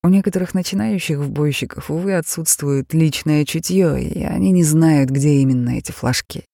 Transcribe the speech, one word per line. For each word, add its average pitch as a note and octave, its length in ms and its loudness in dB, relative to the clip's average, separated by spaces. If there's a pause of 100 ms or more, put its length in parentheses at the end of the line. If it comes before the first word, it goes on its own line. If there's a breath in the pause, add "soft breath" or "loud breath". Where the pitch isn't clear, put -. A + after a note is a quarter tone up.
У E3 60 2
некоторых F#3 440 2
начинающих F#3+ 640 -2
вбойщиков, C#3+ 720 -4
увы, F3+ 240 -2
отсутствует C#3+ 760 -2
личное D#3 540 2
чутье, E3 500 0
и C3 260 -6
они F#3+ 280 0
не F3+ 140 4
знают, D3+ 440 4
где C#3 280 2
именно B2+ 340 2
эти - 220 -6
флажки. - 600 -6